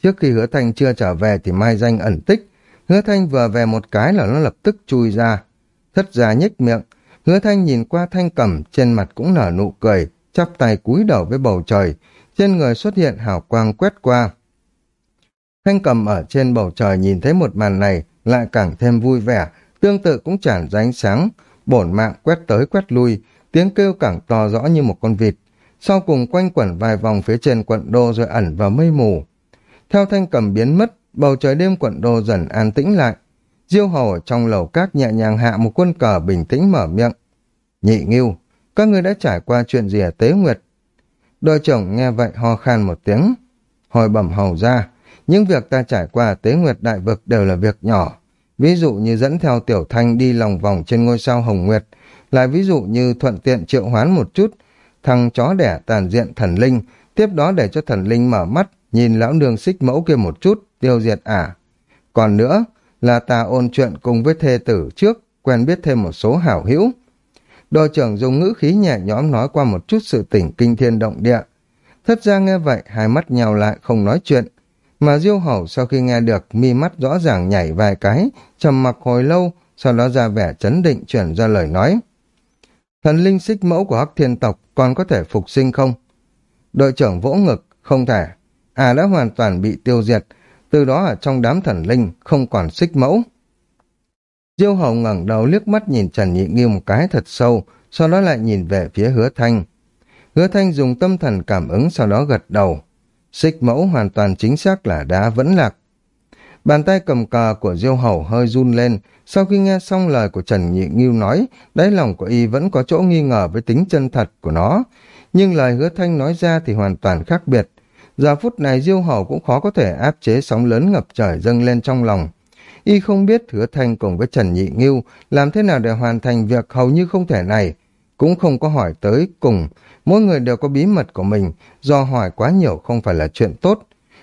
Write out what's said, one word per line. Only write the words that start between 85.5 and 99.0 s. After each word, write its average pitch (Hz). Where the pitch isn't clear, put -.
sinh 131
không?" 131
Đội 135
trưởng 101
vỗ 131
ngực, 180
"Không 131
thể. 104
À 127
đã 143
hoàn 175
toàn 98
bị 104
tiêu 120
diệt, 107
từ 147
đó 135
ở 147
trong 127
đám 135
thần 107
linh 110
không 135
còn 90
xích 165
mẫu." 147
Diêu 202
Hầu 151
ngẩng 107
đầu 110
liếc 208
mắt 214
nhìn 110
Trần 95
Nhị 92
Nghiêu 117
một 101
cái 120
thật -
sâu, 120
sau 160
đó 180
lại 170
nhìn 107
về 90
phía 107